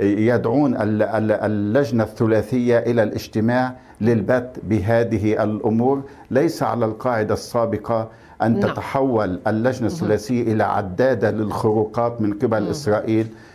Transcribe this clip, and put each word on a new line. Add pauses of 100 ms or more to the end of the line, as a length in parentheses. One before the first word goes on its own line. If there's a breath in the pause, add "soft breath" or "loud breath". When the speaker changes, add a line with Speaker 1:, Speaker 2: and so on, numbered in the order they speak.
Speaker 1:
يدعون
ال-،
ال-،
اللجنة
الثلاثية
إلى
الاجتماع (260 loud breath)
للبت
بهذه
الأمور، (280 loud breath)
ليس
على
القاعدة
السابقة (340 loud breath)
أن
Speaker 2:
نعم.
Speaker 1:
تتحول
اللجنة
Speaker 2:
مهم.
Speaker 1:
الثلاثية
إلى
عدادة
للخروقات
من
قبل
Speaker 2:
مهم.
Speaker 1:
إسرائيل (280 loud breath)